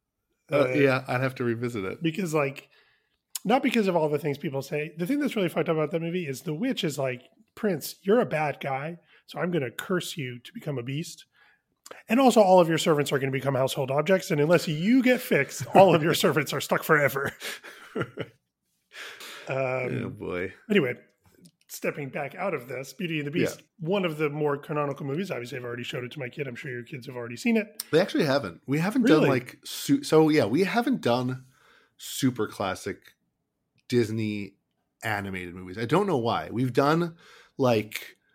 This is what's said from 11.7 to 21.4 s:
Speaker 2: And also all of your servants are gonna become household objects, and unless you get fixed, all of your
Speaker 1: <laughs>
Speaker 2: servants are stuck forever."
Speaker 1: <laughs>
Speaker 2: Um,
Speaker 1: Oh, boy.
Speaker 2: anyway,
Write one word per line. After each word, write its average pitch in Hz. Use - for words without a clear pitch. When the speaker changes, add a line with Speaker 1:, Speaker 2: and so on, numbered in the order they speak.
Speaker 2:
And 226
also 240
all 185
of 165
your 160
servants 147
are 143
gonna 135
become 135
household 131
objects, 156
and 147
unless 160
you 196
get 247
fixed, -
all 185
of 165
your 156
Speaker 1:
<laughs> -
Speaker 2:
servants 151
are 139
stuck -
forever." 139
Speaker 1:
<laughs> 175
Speaker 2:
Um, 127
Speaker 1:
Oh, -
boy. 90
Speaker 2:
anyway, 139